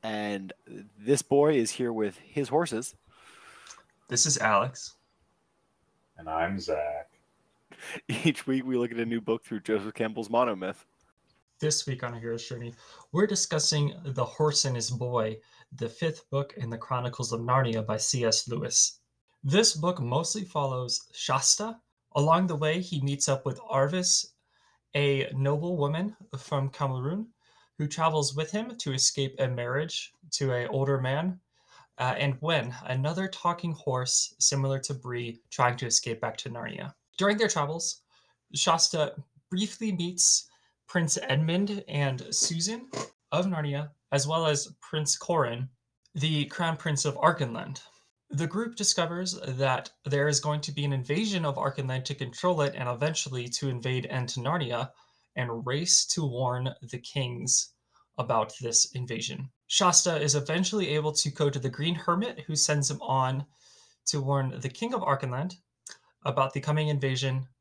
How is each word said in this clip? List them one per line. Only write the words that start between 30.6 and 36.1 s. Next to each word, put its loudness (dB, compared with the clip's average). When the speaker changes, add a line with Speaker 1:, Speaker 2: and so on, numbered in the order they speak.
Speaker 2:
older 2
man, -2
uh, 0
and 0
Wen, 0
another 0
talking -2
horse 0
similar 2
to -6
Bree, -6
trying 4
to -4
escape 0